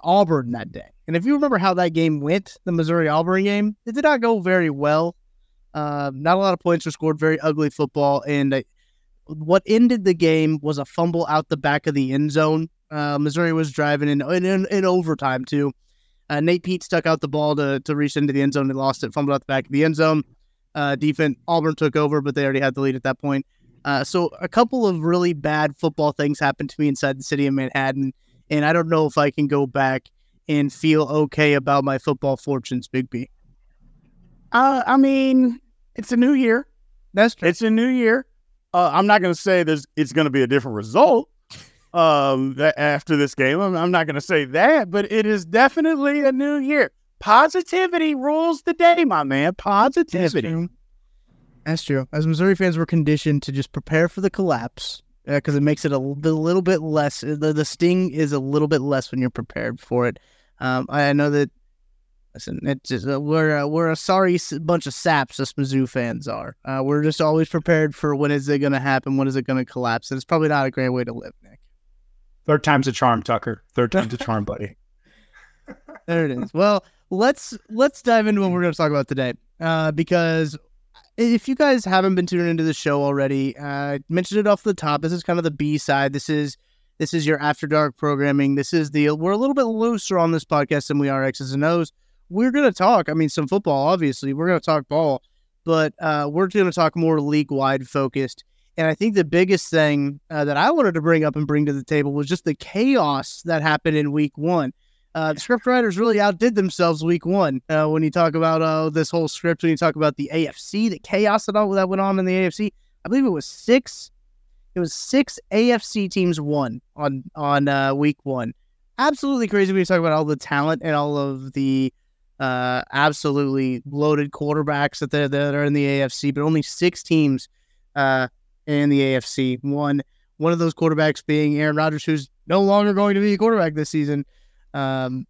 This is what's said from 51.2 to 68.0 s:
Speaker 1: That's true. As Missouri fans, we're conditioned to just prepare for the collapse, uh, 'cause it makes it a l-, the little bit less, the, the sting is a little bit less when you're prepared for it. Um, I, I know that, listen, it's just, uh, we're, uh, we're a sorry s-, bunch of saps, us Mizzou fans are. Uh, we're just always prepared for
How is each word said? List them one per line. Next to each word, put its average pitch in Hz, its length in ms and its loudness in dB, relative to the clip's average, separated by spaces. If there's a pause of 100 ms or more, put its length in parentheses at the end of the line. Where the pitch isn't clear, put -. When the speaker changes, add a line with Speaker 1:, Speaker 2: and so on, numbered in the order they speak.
Speaker 1:
That's 165 180 -4
true. 135 280 -2
As 151 140 0
Missouri 170 280 2
fans, 175 240 0
we're 165 80 0
conditioned 151 560 2
to 139 100 -8
just 135 200 -4
prepare 160 360 0
for 185 140 -10
the 190 80 2
collapse, 135 720 -4 (260)
uh, 143 160 0
'cause 147 100 0
it 143 80 0
makes 147 220 0
it 147 80 -2
a 139 40 0
l-, 135 220 -6
the 156 140 0
little 165 300 0
bit 175 180 2
less, 151 400 -2
the, 151 320 -2
the 151 140 -2
sting 180 440 0
is 147 220 -2
a 147 80 0
little 147 280 0
bit 147 120 2
less 135 300 -2
when 127 100 -4
you're 127 80 0
prepared 117 520 -8
for 123 280 -2
it. - 100 -6 (420)
Um, 127 280 -4
I, 143 220 0
I - 20 2
know 147 160 2
that, 143 220 0 (840)
listen, - 300 -12
it's 139 240 -6
just, 110 180 -4
uh, 139 140 -2
we're, 151 380 0
uh, 143 80 -2
we're 160 240 0
a 160 60 -2
sorry 185 400 2
s-, 151 220 -6
bunch 165 280 0
of 139 80 -8
saps, 147 440 0
us 139 140 -4
Mizzou 135 360 0
fans 120 380 -6
are. - 380 -10
Uh, 135 180 -4
we're 147 220 0
just 151 160 0
always 156 280 2
prepared 156 460 0
for 147 220 -4